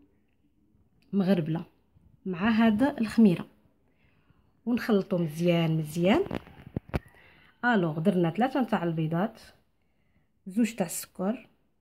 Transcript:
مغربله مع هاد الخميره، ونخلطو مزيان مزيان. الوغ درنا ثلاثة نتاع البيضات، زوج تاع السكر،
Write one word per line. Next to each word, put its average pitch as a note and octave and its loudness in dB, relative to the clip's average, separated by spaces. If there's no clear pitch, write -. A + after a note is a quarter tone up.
مغربله F3 0
مع F#3+ -2
هاد A3 4
الخميره، A3 2
ونخلطو G#3+ 0
مزيان E3 0
مزيان. E3+ 0
الوغ F3 0
درنا F3 2
ثلاثة C4 0
نتاع G#3 -2
البيضات، E3 -4
زوج G#3 -2
تاع F#3 -2
السكر، - -8